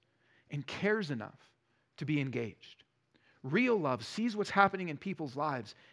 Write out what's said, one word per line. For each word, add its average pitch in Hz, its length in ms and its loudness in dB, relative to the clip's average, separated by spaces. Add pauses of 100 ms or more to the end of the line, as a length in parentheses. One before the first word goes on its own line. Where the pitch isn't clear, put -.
(520)
and 147 140 -6
cares 208 440 -2
enough - 400 -8 (480)
to 147 80 -6
be 147 160 2
engaged. 120 600 -6 (600)
Real 226 320 4
love 131 300 2
sees 220 300 -2
what's 208 160 -2
happening 190 380 4
in 143 80 -6
people's 139 380 -6
lives 139 380 -2 (200)